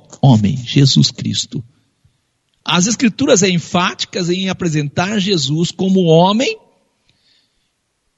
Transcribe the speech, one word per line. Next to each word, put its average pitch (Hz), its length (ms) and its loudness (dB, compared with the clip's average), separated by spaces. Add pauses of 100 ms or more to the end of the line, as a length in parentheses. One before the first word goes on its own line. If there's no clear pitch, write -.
(200)
homem, 117 440 4
Jesus - 460 2
Cristo. - 540 -8 (1000)
As 180 220 0
Escrituras 247 560 0
é 202 60 2
enfáticas 180 800 -2
em 185 200 -2
apresentar 175 720 -4
Jesus 165 520 -2
como 190 320 0
homem 196 560 2 (1600)